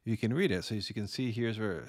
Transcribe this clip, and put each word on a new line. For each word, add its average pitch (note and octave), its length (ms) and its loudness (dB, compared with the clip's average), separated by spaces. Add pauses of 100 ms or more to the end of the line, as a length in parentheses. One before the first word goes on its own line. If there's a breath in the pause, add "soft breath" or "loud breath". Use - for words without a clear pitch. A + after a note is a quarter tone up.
you A2+ 140 2
can A#2 160 2
read F3 180 4
it. F#2 140 2
So A2 100 -4
as G2 140 -4
you - 40 -8
can G#2 140 -2
see, B2+ 240 -2
here's A2+ 260 0
where F#2 320 -2